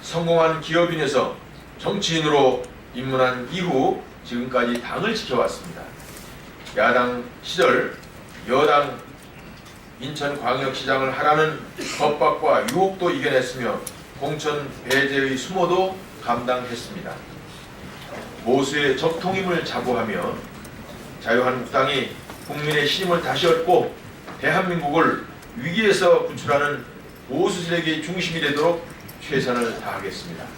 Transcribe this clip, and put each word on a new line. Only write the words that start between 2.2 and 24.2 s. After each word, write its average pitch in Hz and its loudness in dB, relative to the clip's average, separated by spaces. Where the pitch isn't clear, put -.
입문한 127 0
이후 175 0
지금까지 120 0
당을 - -2
지켜왔습니다. - -2
야당 123 4
시절 - 2
여당 139 4
인천광역시장을 135 -2
하라는 151 4
겁박과 151 4
유혹도 180 2
이겨냈으며 127 0
공천 147 -4
배제의 135 2
수모도 185 0
감당했습니다. 123 -4
보수의 135 2
적통임을 180 0
자부하며 113 -2
자유한국당이 127 2
국민의 147 0
신임을 180 2
다시 135 0
얻고 165 4